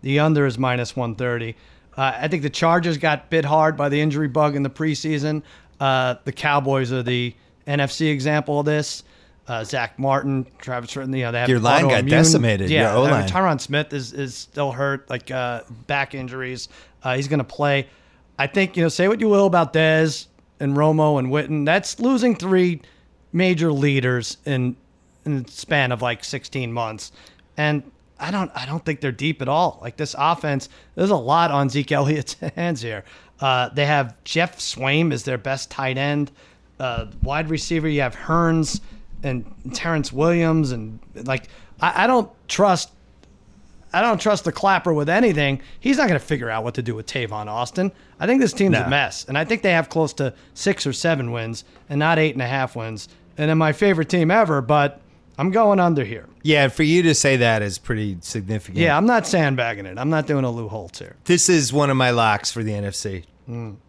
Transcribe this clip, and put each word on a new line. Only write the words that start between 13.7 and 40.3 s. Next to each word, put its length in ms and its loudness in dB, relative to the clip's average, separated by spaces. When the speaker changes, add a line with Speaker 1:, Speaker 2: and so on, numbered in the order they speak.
Speaker 1:
is, 220 -8
is 200 -8
still 380 -6
hurt, 380 -4
like, 200 -8
uh, 300 -6
back 280 -4
injuries. 540 -10
Uh, 100 -2
he's 140 -2
gonna 160 0
play. 420 -2
I 80 0
think, 280 0
you 60 2
know, 60 4
say 180 0
what 140 2
you 80 2
will 160 6
about 300 2
Dez 540 2
and 140 -2
Romo 440 4
and 100 -2
Witten. 380 -2
That's 340 0
losing 340 2
three 460 2
major 360 2
leaders 760 0
in, 300 -2
in 160 -2
the 80 -14
span 420 -2
of, 80 -4
like, 240 -4
sixteen 480 -8
months. 400 -8
And 240 0
I 120 -8
don't, 240 -2
I 100 -8
don't 180 -6
think 200 -6
they're 100 -4
deep 300 -4
at 60 -4
all. 340 0
Like, 160 -12
this 180 -6
offense, 540 -2
there's 160 0
a 60 4
lot 340 2
on 180 2
Zeke 240 -2
Elliott's 420 0
<laughs> 220 -10
hands 240 -4
here. 240 -8
Uh, 280 0
they 160 0
have 300 0
Jeff 340 -2
Swaim 540 0
as 120 -6
their 120 -4
best 340 -6
tight 280 -4
end. 340 -2
Uh, 260 -6
wide 280 -2
receiver, 380 -2
you 120 0
have 160 -2
Hearns 640 0
and 180 -4
Terrence 400 -2
Williams, 580 2